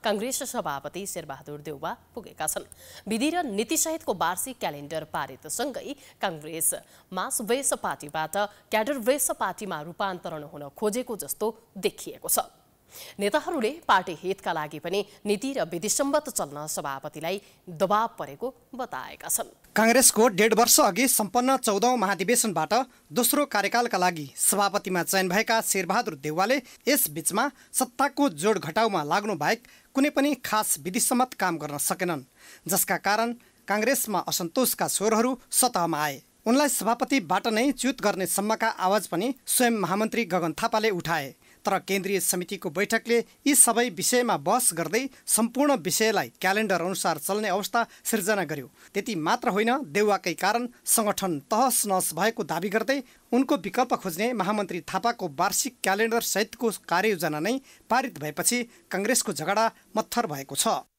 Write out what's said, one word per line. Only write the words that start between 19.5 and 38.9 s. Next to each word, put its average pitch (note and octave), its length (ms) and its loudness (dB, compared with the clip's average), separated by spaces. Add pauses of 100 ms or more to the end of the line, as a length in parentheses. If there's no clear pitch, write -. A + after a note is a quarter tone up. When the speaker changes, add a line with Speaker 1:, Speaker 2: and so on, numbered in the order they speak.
Speaker 2:
काङ्ग्रेसको A3+ 520 6
डेढ G3 260 4
वर्ष A3+ 260 6
अघि A#3 280 4
सम्पन्न B3 480 2
चौधौँ A#3 400 2
महाधिवेशनबाट G3 800 0 (380)
दोस्रो C#4 340 2
कार्यकालका G#3 520 0
लागि E3+ 380 0
सभापतिमा G3 680 0
चयन F#3+ 260 2
भएका A3 320 2
शेरबहादुर F#3+ 540 -2
देउवाले F3 480 0 (260)
यस C4+ 220 2
बीचमा G3+ 400 -2 (220)
सत्ताको C4+ 560 0
जोड F3+ 300 0
घटाउमा G3 440 0
लाग्नु G3 320 0
बाहेक E3 320 0 (280)
कुनै C#4 160 4
पनि C#4+ 240 2
खास - 440 -2
विधिसम्मत A#3+ 560 0
काम F3 240 0
गर्न D3 200 -8
सकेनन्, F3 440 -2 (460)
जसका F#3 280 0
कारण G#3+ 360 2 (360)
काङ्ग्रेसमा G#3+ 500 2
असन्तोषका E3+ 720 0
स्वरहरू A3+ 500 2 (120)
सतहमा E3+ 540 2
आए। C#3 180 -4 (240)
उनलाई C4+ 220 4
सभापतिबाट A3+ 800 0
नै A#3 260 2
च्युत - 300 -2
गर्ने F#3+ 240 0
सम्मका G#3+ 420 0
आवाज F#3+ 380 2